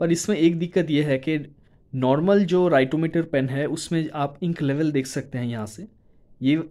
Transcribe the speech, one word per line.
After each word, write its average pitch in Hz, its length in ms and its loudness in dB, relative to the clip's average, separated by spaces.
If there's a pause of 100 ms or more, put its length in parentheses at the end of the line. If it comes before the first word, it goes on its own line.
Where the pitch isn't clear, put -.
पर 170 120 2
इसमें 175 240 0
एक 165 220 4
दिक्कत 170 320 -2
ये 147 120 2
है 139 160 0
कि 156 200 -2 (540)
नॉर्मल 151 520 4
जो 180 240 2
राइटोमीटर 160 540 2
पेन 135 260 -2
है 139 200 -2
उसमें 160 460 -4
आप 143 280 -4
इंक 170 200 -4
लेवल 147 300 0
देख 135 140 0
सकते 131 320 -8
हैं 123 80 -4
यहाँ 113 200 -6
से, 175 200 -16 (540)
ये 147 300 2